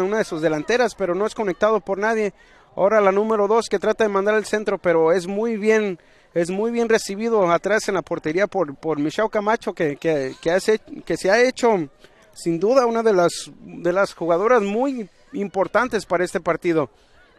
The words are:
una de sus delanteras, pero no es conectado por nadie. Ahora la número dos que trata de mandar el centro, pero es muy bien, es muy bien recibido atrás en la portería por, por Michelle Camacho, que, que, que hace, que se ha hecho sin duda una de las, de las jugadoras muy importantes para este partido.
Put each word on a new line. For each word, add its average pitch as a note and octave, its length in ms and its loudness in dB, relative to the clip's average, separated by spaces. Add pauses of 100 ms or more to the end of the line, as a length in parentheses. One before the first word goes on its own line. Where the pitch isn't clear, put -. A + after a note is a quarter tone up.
una G3+ 140 0
de G#3 80 0
sus D#3+ 160 -6
delanteras, E3 540 0
pero F3 200 -2
no G3 100 -2
es A3 80 -6
conectado G#3 460 0
por G3 180 -4
nadie. G#3+ 360 -2 (420)
Ahora G#3 240 4
la G3 140 6
número G#3 340 2
dos A3 220 2
que G3+ 100 0
trata G#3+ 240 0
de G#3+ 60 2
mandar G3 260 0
el G#3+ 80 0
centro, G#3 340 -2
pero E3 360 2
es F3+ 140 0
muy A3 280 -2
bien, G#3+ 420 2 (360)
es E3+ 160 0
muy G#3 220 -2
bien A#3 180 0
recibido G#3+ 600 0
atrás F#3+ 380 0
en G3+ 80 -2
la E3+ 60 -2
portería E3 460 -2
por, D#3 280 -4
por D#3 240 -4
Michelle D#3 300 -2
Camacho, G#3+ 420 -2
que, D#3 240 -2
que, C#3 460 -2
que D#3+ 100 -2
hace, G3+ 280 2 (260)
que E3+ 100 -4
se F3+ 160 0
ha A3+ 100 4
hecho A3+ 480 0 (440)
sin E3 260 -4
duda B3 260 2
una A#3 180 0
de A3 80 4
las, F3 480 0
de F3 320 -4
las F#3+ 220 -2
jugadoras G3 480 2
muy A3+ 480 -4 (240)
importantes G3+ 720 -2
para F3 180 0
este F3+ 160 -4
partido. D#3+ 500 -2 (500)